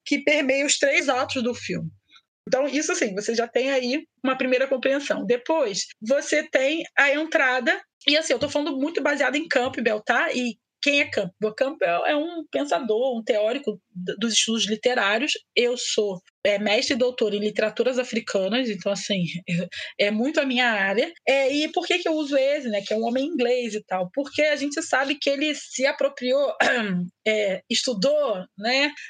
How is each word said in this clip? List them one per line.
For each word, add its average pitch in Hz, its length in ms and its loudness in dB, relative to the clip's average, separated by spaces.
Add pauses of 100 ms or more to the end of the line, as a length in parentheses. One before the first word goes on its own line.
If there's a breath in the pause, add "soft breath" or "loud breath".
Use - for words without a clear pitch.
que 285 140 0
permeia 285 480 2
os - 120 0
três 285 300 2
atos 254 360 0
do 240 100 -2
filme. 170 340 -6 (600 soft breath)
Então, 262 180 2
isso 294 240 0
assim, 262 240 0
você 208 180 -2
já 233 140 0
tem 254 240 0
aí 262 320 0 (220)
uma 262 120 2
primeira 254 300 2
compreensão. 269 580 0
Depois, 240 600 0 (160)
você 294 400 2
tem 302 400 0 (160)
a 277 140 4
entrada, 294 680 2 (280)
e 285 80 6
assim, 311 160 0
eu 233 80 2
tô 294 80 0
falando 294 280 -2
muito 294 240 -2
baseado 277 360 0
em 330 100 -4
Campbell, 240 540 0
tá? 277 320 0
E 247 240 -2 (260)
quem 285 180 4
é - 100 2
Campbell? 214 440 -4
Campbell 190 520 0
é 302 100 2
um 330 340 -4
pensador, 269 640 0
um 226 60 -6
teórico 220 580 -2 (100)
d-, 180 280 -8
dos 226 140 -2
estudos 220 340 0
literários. 220 680 0 (220)
Eu 240 220 2
sou, 202 440 -2 (240)
é, 202 140 2
mestre 214 360 0
e 233 40 0
doutora 240 380 0
em 202 40 -4
literaturas 214 580 0
africanas, 226 720 -2
então, 196 200 -4
assim, 190 340 -2 (220)
<laughs> 180 240 -4 (280 loud breath)
é 202 120 2
muito 269 300 0
a 277 60 2
minha 247 240 2
área. 208 420 0 (160)
É, 269 240 4
e 302 180 0
por 349 160 -2
que 359 120 2
que 349 100 -2
eu 320 60 2
uso 285 220 0
ele, 269 340 0
né? 202 100 -2
Que 196 140 -4
é - 20 2
um 226 80 0
homem 254 220 0
inglês 247 480 0
e 214 100 -6
tal. 185 300 -4
Porque 285 280 -2
a 302 140 2
gente 285 260 -4
sabe 277 340 0
que - 120 -4
ele 285 260 0
se - 320 -6
apropriou, 269 720 0
<clears throat> 208 680 0
é, 208 420 0
estudou, 233 760 0 (140)
né, 262 320 0 (200 loud breath)